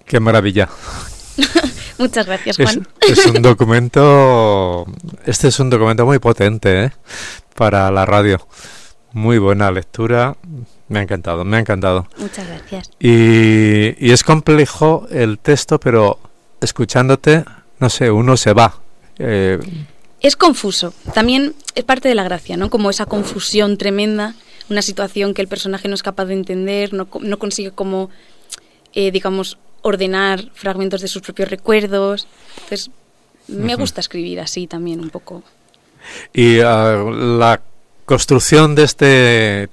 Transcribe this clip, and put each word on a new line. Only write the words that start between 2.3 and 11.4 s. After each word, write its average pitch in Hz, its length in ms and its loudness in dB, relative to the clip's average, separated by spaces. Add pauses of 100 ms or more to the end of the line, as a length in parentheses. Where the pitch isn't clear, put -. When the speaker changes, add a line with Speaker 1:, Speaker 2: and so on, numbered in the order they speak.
Speaker 1:
Es, 143 140 4
Speaker 2:
Juan. 190 140 -8 (120)
Speaker 1:
es 381 260 6
un 117 160 4
Speaker 2:
<laughs> 123 80 8
Speaker 1:
documento, 117 1400 4 (400)
este 123 220 0
es 123 100 0
un 131 100 0
documento 113 380 2
muy 135 140 2
potente, 104 640 2
¿eh? 131 60 -2 (680)
Para 98 340 2
la 95 160 2
radio. 104 400 2 (640)
Muy 113 260 2
buena 98 340 2
lectura. 117 640 -2 (520)
Me 104 120 -4
ha - 20 -4
encantado, 87 420 -6